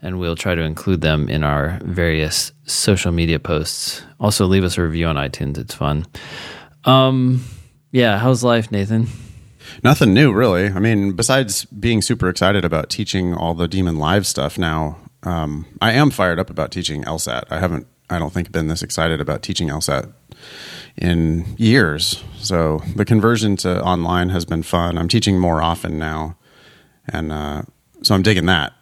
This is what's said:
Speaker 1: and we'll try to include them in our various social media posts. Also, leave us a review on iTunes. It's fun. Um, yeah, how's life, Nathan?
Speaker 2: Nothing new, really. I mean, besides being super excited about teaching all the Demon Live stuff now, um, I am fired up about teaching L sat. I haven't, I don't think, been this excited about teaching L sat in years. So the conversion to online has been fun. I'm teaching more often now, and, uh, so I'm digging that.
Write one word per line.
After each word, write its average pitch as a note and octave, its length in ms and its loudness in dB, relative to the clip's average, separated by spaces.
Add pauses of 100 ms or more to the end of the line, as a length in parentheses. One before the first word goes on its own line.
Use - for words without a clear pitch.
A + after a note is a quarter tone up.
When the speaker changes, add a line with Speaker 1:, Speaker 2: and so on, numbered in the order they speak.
Speaker 1:
and F#2 160 -6
we'll E2+ 200 -2
try F2+ 180 0
to E2 60 0
include D#2+ 400 0
them D#2 260 2
in D2+ 160 0
our D2 400 0
various E2+ 720 -2 (120)
social - 460 0
media E2 260 2
posts. - 640 -4 (180)
Also, G#2 260 2
leave F#2+ 180 4
us F2+ 140 -2
a F2+ 60 0
review E2 240 -2
on D#2 100 0
iTunes. C#2+ 400 -4
It's - 180 -12
fun. D2 320 -2 (800)
Um, B2+ 580 4 (480)
yeah, A#2 260 4
how's A#2+ 280 2
life, A#2 260 2
Nathan? A2 360 0 (760)
Speaker 2:
Nothing B2 300 6
new, C3 180 6
really. G2+ 360 2
I F#2+ 120 -2
mean, G2+ 340 2
besides A2+ 520 0
being G#2+ 360 0
super A2+ 280 0
excited F#2 340 2
about D#2+ 260 -2
teaching F#2 460 -2
all E2+ 180 -2
the E2+ 140 -2
Demon F2 320 0
Live F2 260 2
stuff - 320 -4
now, D#2+ 400 -4 (260)
um, D#2+ 420 -4 (160)
I A2 100 2
am C#3 180 6
fired F2+ 300 0
up F#2+ 100 -4
about D#2 220 -4
teaching D#2 320 -6
L D2+ 160 -6
sat. B1 320 -4
I D#2+ 80 -4
haven't, E2+ 280 -2 (220)
I F2 100 -2
don't D#2 140 -4
think, F2 180 -4
been D#2+ 180 -2
this E2 120 -4
excited D#2+ 380 -2
about D2 240 -4
teaching F2 260 -2
L D2+ 120 -4
sat C#2 240 -2 (880)
in E2 640 0
years. G#2+ 680 2 (160)
So D#2+ 420 0 (140)
the G2+ 100 0
conversion A2 520 2
to F2+ 260 -2
online F2+ 460 0
has F2 160 -2
been E2 180 -4
fun. E2+ 340 -2
I'm E2+ 120 -2
teaching G#2 300 2
more E2+ 220 2
often E2 380 -2
now, D#2 380 -6 (720)
and, D#2+ 220 -6
uh, D2 300 -6 (420)
so A2 120 2
I'm F#2+ 60 4
digging F#2 260 4
that. E2 340 2